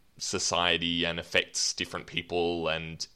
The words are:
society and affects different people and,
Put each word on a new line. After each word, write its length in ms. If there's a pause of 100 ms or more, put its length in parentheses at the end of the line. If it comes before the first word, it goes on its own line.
(160)
society 880
and 140
affects 560
different 320
people 640
and, 480